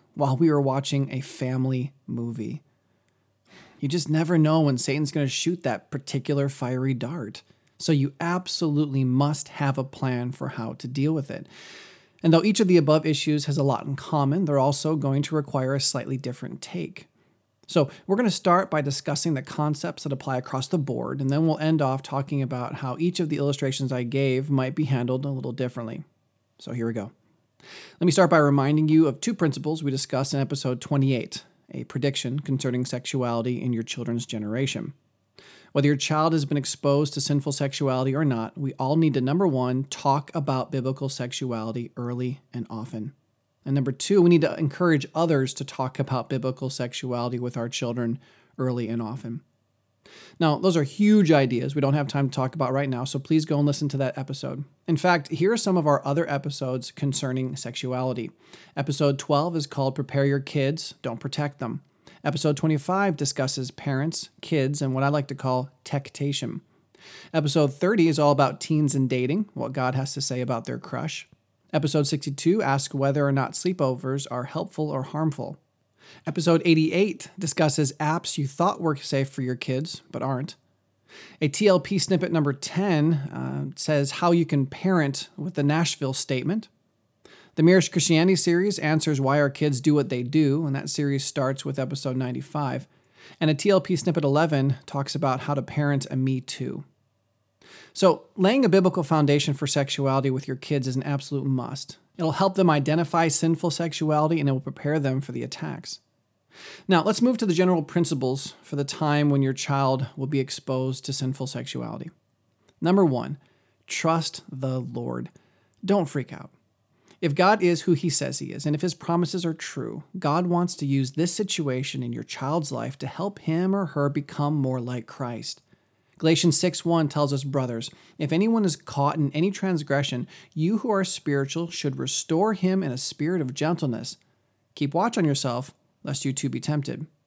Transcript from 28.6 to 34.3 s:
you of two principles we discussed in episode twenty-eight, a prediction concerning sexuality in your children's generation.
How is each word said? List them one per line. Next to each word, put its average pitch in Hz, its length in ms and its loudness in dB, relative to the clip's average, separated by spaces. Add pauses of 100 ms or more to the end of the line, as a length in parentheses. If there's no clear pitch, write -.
you 156 180 6
of 131 140 -2
two 233 140 -2
principles 151 500 -2
we 143 60 0
discussed 135 420 -2
in 139 80 0
episode 135 400 -2
twenty-eight, 135 640 0 (280)
a 123 120 -10
prediction 135 560 -2
concerning 127 460 -2
sexuality 123 760 -4
in 127 120 -2
your 117 100 -2
children's 117 420 -6
generation. 117 720 -6 (760)